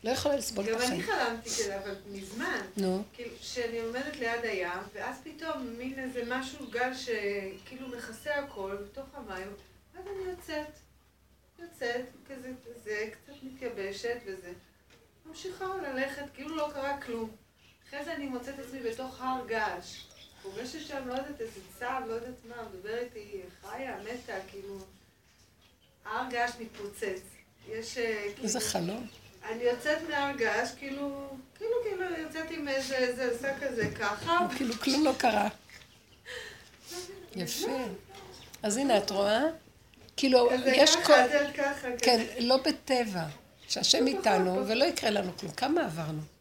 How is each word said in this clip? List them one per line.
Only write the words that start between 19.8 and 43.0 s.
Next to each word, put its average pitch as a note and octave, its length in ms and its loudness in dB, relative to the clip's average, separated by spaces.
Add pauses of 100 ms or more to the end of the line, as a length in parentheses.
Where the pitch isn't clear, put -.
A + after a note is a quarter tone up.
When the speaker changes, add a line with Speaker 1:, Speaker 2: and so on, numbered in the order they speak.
Speaker 2:
פוגשת A#3+ 440 -8
שם, C4+ 200 -6
לא B3 60 -4
יודעת, C#4 280 -4
איזה A3 180 -8 (200)
צב, B3+ 280 -2
לא A3+ 60 -4
יודעת A#3+ 200 -6 (160)
מה, A#3+ 60 -14 (180)
מדבר G3+ 240 -6
איתי, G#3 440 -8 (200)
חיה, B3 380 -8
מתה, A#3 340 -8 (180)
כאילו... G3 260 -10 (1300)
הר A#3+ 240 -2
געש A#3+ 300 0
מתפוצץ. G3+ 640 -6 (480)
יש, A3+ 280 -6
אה, A3+ 260 0 (200)
Speaker 1:
איזה A3 160 0
Speaker 2:
כאילו, - 120 -2
Speaker 1:
חלום. G#3+ 360 -2 (440)
Speaker 2:
אני A#3 120 -4
יוצאת B3 340 2 (120)
מהר C#4 280 0
געש, A3+ 400 2
כאילו, C#4 500 -6 (300)
כאילו, A4 140 -2 (120)
כאילו, F#4+ 200 -2 (160)
יוצאת D#4+ 320 -6
עם D4+ 160 -4
איזה, C4+ 300 0
איזה B3 440 2
שק C4+ 120 0 (140)
כזה, A3+ 220 0 (100)
ככה. D4+ 480 4 (100)
Speaker 1:
כאילו, A#3+ 160 0
כלום C4+ 320 4
לא C4+ 120 8
קרה. G#3+ 360 6
Speaker 2:
<laughs> - 1800 -14
Speaker 1:
יפה. C4+ 420 -2 (840)
אז G#3 140 2
הנה, C4 200 6
את G3+ 140 4
רואה? G#3 320 4 (760)
כאילו, B3 360 8
Speaker 2:
כזה B3+ 220 4
Speaker 1:
יש D4 200 10
Speaker 2:
ככה, F4 100 2
Speaker 1:
כל D4+ 80 12
Speaker 2:
את B3+ 180 10
יודעת, D4 240 4
ככה, C#4 320 0
כזה. B3 140 -4
Speaker 1:
כן, A#3 240 6 (140)
לא B3 180 6
בטבע, A#3+ 640 2 (440)